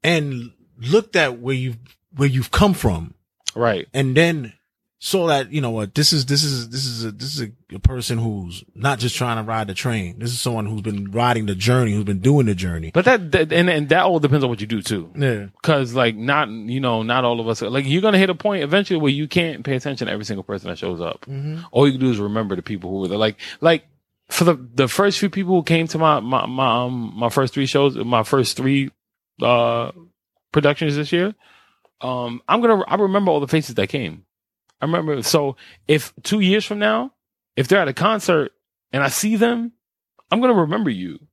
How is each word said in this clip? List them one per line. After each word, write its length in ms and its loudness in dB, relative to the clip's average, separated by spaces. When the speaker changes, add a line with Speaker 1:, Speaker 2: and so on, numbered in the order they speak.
Speaker 1:
and 480 0
looked 380 2
at 240 2
where 160 -4
you've, 220 -4
where 140 4
you've 220 0
come 220 6
from. 400 -2
Speaker 2:
Right. 380 0
Speaker 1:
And 220 0
then 380 2
saw 280 0
that, 260 0
you 80 0
know 80 -2
what, 260 -4
this 160 4
is, 140 0
this 180 2
is, 260 -4
this 160 -8
is 200 -8
a, 60 -6
this 240 -12
is 80 -8
a, 320 -14
a 40 -12
person 380 0
who's 460 -6
not 240 -2
just 160 -4
trying 220 -2
to 60 -6
ride 240 -4
the 60 -6
train. 460 -4
This 120 -6
is 100 -6
someone 240 -2
who's 160 -6
been 300 -6
riding 340 0
the 100 -2
journey, 380 2
who's 100 0
been 160 -2
doing 280 4
the 80 2
journey. 380 -6
Speaker 2:
But 120 4
that, 260 2
that 220 2
and, 160 4
and 200 0
that 140 4
all 160 4
depends 240 4
on 60 2
what 100 -4
you 80 -6
do 140 -2
too. 340 -4
Speaker 1:
Yeah. 300 -2
Speaker 2:
'Cause, 300 2
like, 240 2
not, 320 0
you 320 -6
know, 220 0
not 200 0
all 160 0
of 80 -4
us, 140 -2
like, 260 -2
you're 140 0
gonna 160 4
hit 120 4
a 60 -2
point 280 -2
eventually 360 0
where 120 2
you 180 -4
can't 340 -4
pay 120 -4
attention 320 -6
to 60 -4
every 120 -6
single 180 -8
person 260 -8
that 80 -8
shows 220 -6
up. 220 -8
Speaker 1:
Mm-hmm. 380 -10
Speaker 2:
All 160 6
you 60 2
can 80 -4
do 100 2
is 80 0
remember 380 -4
the 60 -6
people 260 -8
who 100 -6
were 80 -2
there. 100 -2
Like, 200 0
like, 240 4
for 140 0
the, 120 6
the 320 0
first 320 2
few 100 0
people 260 0
who 80 2
came 240 2
to 100 -6
my, 220 4
my, 260 -2
my, 380 0
um, 320 -6
my 140 0
first 240 0
three 120 -2
shows, 300 2
my 280 0
first 340 0
three, 340 0
uh, 500 2
productions 440 0
this 160 -4
year, 240 0
um, 460 -8
I'm 140 2
gonna, 260 4
I 80 0
remember 360 2
all 80 2
the 80 -2
faces 280 -2
that 140 -2
came. 360 -8
I 40 -4
remember. 380 -2
So 320 0
if 260 2
two 160 0
years 260 2
from 140 -6
now, 320 0
if 120 0
they're 120 6
at 80 2
a 60 -4
concert 580 0
and 120 0
I 60 2
see 260 0
them, 380 0
I'm 100 2
gonna 120 4
remember 360 2
you. 300 -6